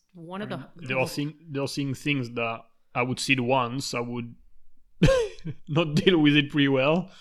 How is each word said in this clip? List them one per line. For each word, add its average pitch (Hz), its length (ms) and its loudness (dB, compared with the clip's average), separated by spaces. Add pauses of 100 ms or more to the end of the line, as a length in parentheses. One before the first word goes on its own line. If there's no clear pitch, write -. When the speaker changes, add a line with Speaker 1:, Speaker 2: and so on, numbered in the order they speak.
(140)
Speaker 1:
one 180 300 -10
of - 80 -8
Speaker 2:
I - 60 -4
mean, 131 80 -12 (100)
Speaker 1:
the 151 140 -14
Speaker 2:
they 131 40 -2
are 131 140 2
seeing, 147 260 -4 (160)
they 139 100 -4
are 139 80 0
seeing 139 280 -4
things 135 360 -2
that 117 280 -4 (340)
I 127 80 0
would 127 180 0
see - 140 0
it 131 80 2
once, 127 540 0
I 123 60 -2
would 120 340 -8 (640)
<laughs> - 60 8 (600)
not 151 280 0
deal 190 240 6
with 147 160 6
it 143 160 2
pretty 143 160 2
well, 147 420 2 (120)